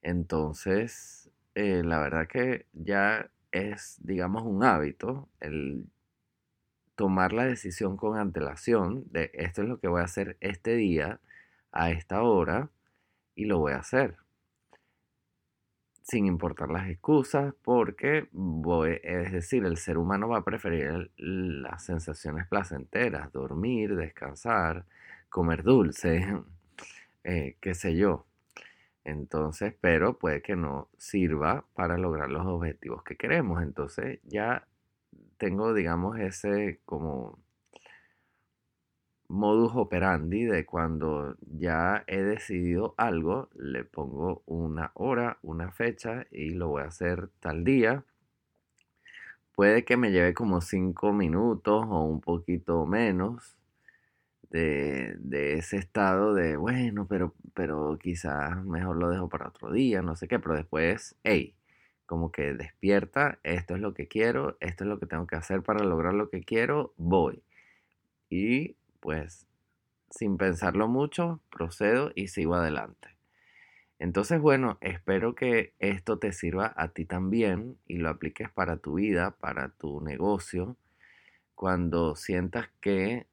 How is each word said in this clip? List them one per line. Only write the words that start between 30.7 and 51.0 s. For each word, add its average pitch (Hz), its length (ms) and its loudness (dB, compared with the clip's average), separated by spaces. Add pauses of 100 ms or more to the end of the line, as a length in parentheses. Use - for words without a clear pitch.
sirva 85 760 0
para 87 240 0
lograr 80 320 -2
los 78 160 -2
objetivos 85 580 -4
que - 120 -12
queremos. 90 480 0
Entonces, 73 600 -6
ya 113 440 -2 (720)
tengo, 104 360 0
digamos, 92 460 0
ese 101 640 -2
como 71 540 -8 (1900)
modus 107 480 4
operandi 92 680 2
de 98 220 2
cuando 78 760 -2
ya 85 680 0
he 98 160 -2
decidido 98 760 0
algo, 101 580 0
le 62 300 -8
pongo 73 600 -6
una 80 480 -4
hora, 120 480 -2
una 82 300 -8
fecha 117 600 -6
y 78 180 -6
lo 87 180 -4
voy 71 160 -2
a 73 40 -8
hacer 90 420 -2 (100)
tal 82 240 -4
día. 127 400 4 (1500)
Puede 107 300 6
que 123 120 4
me 120 140 4
lleve 90 220 6
como 95 280 0
cinco 92 520 0